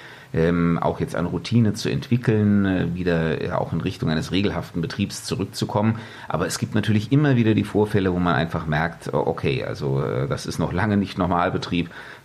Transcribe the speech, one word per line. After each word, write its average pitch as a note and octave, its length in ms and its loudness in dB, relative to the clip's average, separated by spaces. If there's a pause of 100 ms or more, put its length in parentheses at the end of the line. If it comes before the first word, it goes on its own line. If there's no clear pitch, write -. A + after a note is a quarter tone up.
(340)
ähm, E2+ 460 4
auch E2+ 200 0
jetzt - 160 -4
an E2+ 100 0
Routine G#2 480 2
zu - 140 -4
entwickeln, G#2 800 2
äh, F2+ 280 0
wieder, E2 460 0
äh, - 120 -4
auch - 200 -2
in E2 80 0
Richtung F2 300 -2
eines D#2+ 220 -2
regelhaften E2+ 500 -2
Betriebs - 420 -4
zurückzukommen. G#2+ 720 -2 (320)
Aber E2+ 180 -2
es - 120 -6
gibt - 160 -4
natürlich G#2 380 0
immer C#3 240 4
wieder A2 180 4
die G#2 100 2
Vorfälle, G2 480 2
wo F2+ 60 0
man F2 160 2
einfach E2 320 -2
merkt, D#2 420 -2
äh, - 40 -6
okay, C#2 520 0
also, C#2 380 -2
äh, C2 260 -2
das - 180 -4
ist - 120 -6
noch F2 140 0
lange G2+ 240 2
nicht G2 220 -2
Normalbetrieb, F2 720 0 (340)